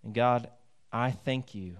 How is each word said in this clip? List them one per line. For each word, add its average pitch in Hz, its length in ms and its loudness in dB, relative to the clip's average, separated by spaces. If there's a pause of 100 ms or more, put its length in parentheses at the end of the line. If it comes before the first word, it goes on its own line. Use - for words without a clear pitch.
And 110 120 -10
God, 120 340 4 (440)
I 120 200 0
thank 131 420 -4
you 92 260 -10